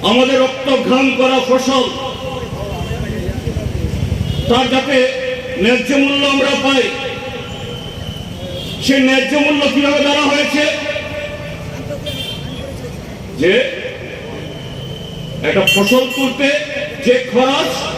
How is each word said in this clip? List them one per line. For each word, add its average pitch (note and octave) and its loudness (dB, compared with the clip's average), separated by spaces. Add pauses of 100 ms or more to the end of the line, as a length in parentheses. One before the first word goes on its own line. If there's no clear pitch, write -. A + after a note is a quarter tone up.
(100)
আমাদের C4 4
রক্ত - -2 (200)
ঘাম C4+ 4 (140)
করা C4 4 (100)
ফসল B3 4 (2750)
তার B3+ 6
যাতে C4+ 2 (680)
ন্যায্য A#3+ 4 (120)
মূল্য C#4 2 (120)
আমরা C#4 2 (120)
পাই, C4 4 (2000)
সে C4+ 4 (140)
ন্যায্য C4 2 (120)
মূল্য D4 2 (120)
কিভাবে C#4+ 4
ধরা D4 2
হয়েছে? C#4+ 2 (2750)
যে F3 4 (1900)
একটা G3 2 (120)
ফসল B3+ 4 (120)
তুলতে C4+ 0 (560)
যে B3 6 (180)
খরচ C4+ 2 (260)